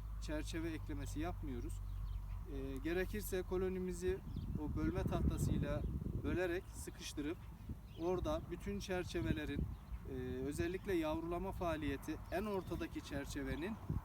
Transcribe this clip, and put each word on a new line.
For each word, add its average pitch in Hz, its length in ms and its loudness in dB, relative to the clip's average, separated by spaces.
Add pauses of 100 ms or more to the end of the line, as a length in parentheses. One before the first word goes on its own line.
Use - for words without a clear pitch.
(220)
çerçeve 160 500 0
eklemesi 147 480 -2
yapmıyoruz. 151 540 0
Ee, - 1080 -2
gerekirse 185 580 2
kolonimizi 185 760 2 (420)
o 147 160 0
bölme 165 280 4
tahtasıyla 151 800 4 (420)
bölerek, 170 400 2 (100)
sıkıştırıp - 640 -4 (640)
orada 165 420 2 (100)
bütün 196 280 -2
çerçevelerin, 160 840 0 (440)
e, 135 40 -4 (320)
özellikle 175 480 0
yavrulama 165 580 2
faaliyeti 156 640 0 (160)
en 190 140 0
ortadaki 170 560 0
çerçevenin 139 720 -2 (300)